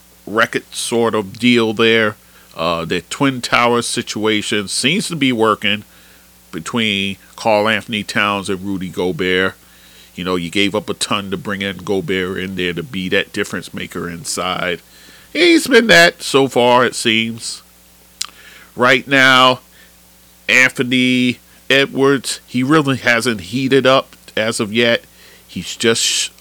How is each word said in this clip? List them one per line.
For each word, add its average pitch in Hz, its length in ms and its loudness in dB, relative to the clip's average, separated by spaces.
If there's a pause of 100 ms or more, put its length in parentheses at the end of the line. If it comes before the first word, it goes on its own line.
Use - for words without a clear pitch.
(260)
record 113 460 0
sort 117 420 -2
of 98 240 -4
deal 117 340 2
there. 113 440 2 (380)
Uh, 82 300 -2
the 87 180 -4
Twin 135 380 -4
Towers 120 460 0
situation 107 840 -2
seems 165 400 -2
to 175 80 -8
be 135 160 0
working 107 520 0 (680)
between 98 640 -4 (180)
Karl 107 340 0
Anthony 107 360 -2
Towns 101 440 -2
and 95 120 -6
Rudy 95 300 -6
Gobert. 92 640 -2 (600)
You 92 100 -8
know, 92 120 -2
you 85 140 -6
gave 101 240 -2
up 104 160 -6
a 98 40 -8
ton 98 360 -6
to 95 60 -4
bring 98 260 -8
in 98 160 -8
Gobert 95 600 -4
in 95 180 -8
there 90 180 -4
to 85 80 -6
be 92 260 -8
that 95 240 0
difference 101 400 -8
maker 87 360 -10
inside. 87 760 -4 (500)
He's 330 340 2
been 240 200 4
that 175 360 4
so 135 260 2
far, 123 360 4
it 117 100 0
seems. 113 680 -4 (1120)
Right 127 320 4
now, 131 520 6 (880)
Anthony 127 880 2 (320)
Edwards, 135 760 2
he 127 160 -2
really 139 360 2
hasn't 117 420 0
heated 127 460 0
up 131 280 2 (220)
as 110 240 -2
of 107 120 -4
yet. 117 320 2 (440)
He's - 280 -10
just, - 540 -2 (100)